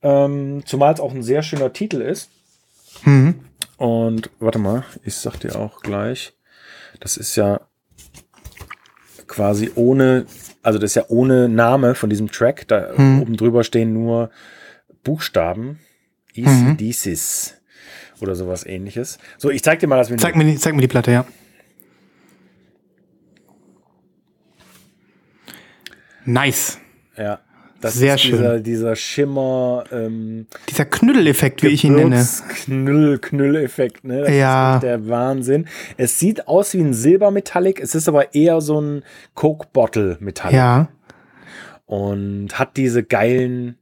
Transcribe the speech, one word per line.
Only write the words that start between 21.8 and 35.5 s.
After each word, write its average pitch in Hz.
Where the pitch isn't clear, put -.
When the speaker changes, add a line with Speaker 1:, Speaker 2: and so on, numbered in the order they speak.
Speaker 2:
Nice. 127
Speaker 1:
Ja. 104
Das 113
Speaker 2:
Sehr 135
Speaker 1:
ist 131
Speaker 2:
schön. 127
Speaker 1:
dieser, 120
dieser 113
Schimmer, 131
ähm, 113
Speaker 2:
Dieser -
Knüddeleffekt, 160
wie 151
ich 147
ihn 143
nenne. 131
Speaker 1:
Gewürz-Knüll-, 135
Knülleffekt, 143
ne? 131
Das 143
Speaker 2:
Ja. 131
Speaker 1:
ist 127
der 120
Wahnsinn. 131